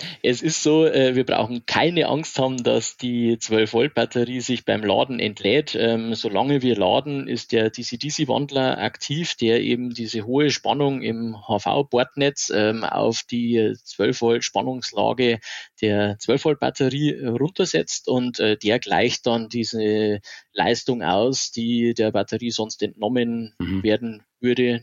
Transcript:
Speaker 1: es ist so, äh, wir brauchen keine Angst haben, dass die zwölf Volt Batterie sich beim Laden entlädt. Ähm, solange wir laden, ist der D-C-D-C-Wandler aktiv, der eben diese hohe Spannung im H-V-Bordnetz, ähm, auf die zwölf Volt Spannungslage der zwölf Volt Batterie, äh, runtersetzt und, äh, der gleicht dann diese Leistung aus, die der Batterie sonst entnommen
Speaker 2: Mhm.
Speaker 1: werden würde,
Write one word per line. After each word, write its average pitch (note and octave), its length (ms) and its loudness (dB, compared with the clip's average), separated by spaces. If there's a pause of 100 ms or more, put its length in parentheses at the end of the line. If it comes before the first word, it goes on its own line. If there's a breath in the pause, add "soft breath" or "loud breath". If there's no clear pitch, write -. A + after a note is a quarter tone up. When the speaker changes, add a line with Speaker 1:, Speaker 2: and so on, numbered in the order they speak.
(240 loud breath)
Speaker 1:
es B2 180 2
ist D#3 220 -2
so, D#3 240 6
äh, C3 280 4
wir C3 80 4
brauchen A#2 440 -2
keine D#3 400 2
Angst D3 320 -2
haben, C3 240 0
dass A#2 340 0
die A#2+ 400 0
zwölf A2 360 2
Volt B2+ 200 2
Batterie A#2+ 480 -2
sich A#2+ 240 -4
beim G#2+ 180 0
Laden A#2+ 360 2
entlädt. A2 560 0
Ähm, A2+ 400 0
solange B2 480 0
wir B2 120 2
laden, C3+ 520 0
ist - 240 -6
der A2 180 2
D-C-D-C-Wandler C3 1120 -2
aktiv, C#3+ 560 -4
der A#2 260 2
eben A#2+ 320 -2
diese A2+ 320 -6
hohe C#3 240 2
Spannung C3 540 0
im A2+ 440 -6
H-V-Bordnetz, C#3 1040 0
ähm, G#2+ 320 2
auf A2+ 380 0
die A#2 640 0
zwölf A#2+ 380 -2
Volt A#2 220 2
Spannungslage A#2 960 0 (400 loud breath)
der G#2 380 0
zwölf C3 260 0
Volt D3+ 160 2
Batterie, C#3 520 0
äh, C3+ 160 -6
runtersetzt D#3 800 -2
und, B2 320 0
äh, G#2+ 180 2
der A2 220 0
gleicht G#2 480 0
dann A#2 200 0
diese G#2+ 760 0 (320 loud breath)
Leistung A2 500 0
aus, G#2 480 0
die A#2 420 0
der G#2+ 160 2
Batterie A2 400 -2
sonst A2 320 -6
entnommen A#2 800 -2
Speaker 2:
Mhm. F#2+ 240 -2
Speaker 1:
werden A2 400 0 (160)
würde, B2 440 2